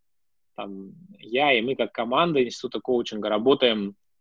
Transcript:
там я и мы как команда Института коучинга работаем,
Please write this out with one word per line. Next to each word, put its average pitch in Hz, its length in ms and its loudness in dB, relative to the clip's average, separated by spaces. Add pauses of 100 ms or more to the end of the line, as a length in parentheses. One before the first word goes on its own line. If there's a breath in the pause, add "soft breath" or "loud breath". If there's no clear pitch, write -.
(560)
там 98 360 -12 (260)
я 135 340 2
и 113 100 4
мы 127 120 -2
как 117 180 -4
команда 135 520 0
Института 117 360 -8
коучинга 110 480 -2
работаем, 107 680 2 (240)